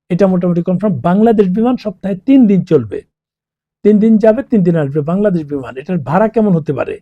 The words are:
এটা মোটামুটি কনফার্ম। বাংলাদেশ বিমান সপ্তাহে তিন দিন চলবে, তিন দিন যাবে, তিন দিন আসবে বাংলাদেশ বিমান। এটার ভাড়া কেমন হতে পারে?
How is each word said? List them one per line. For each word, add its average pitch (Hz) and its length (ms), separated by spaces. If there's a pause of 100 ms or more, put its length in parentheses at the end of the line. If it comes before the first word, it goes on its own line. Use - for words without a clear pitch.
এটা 190 180
মোটামুটি 180 340
কনফার্ম। 185 380
বাংলাদেশ 208 500
বিমান 226 280
সপ্তাহে 196 380
তিন 269 320
দিন 196 160
চলবে, 127 360 (840)
তিন 208 140
দিন 220 180
যাবে, 220 260
তিন 226 200
দিন 170 120
আসবে 147 260
বাংলাদেশ 180 440
বিমান। 135 320
এটার 180 200
ভাড়া 160 300
কেমন 214 280
হতে 156 180
পারে? 101 280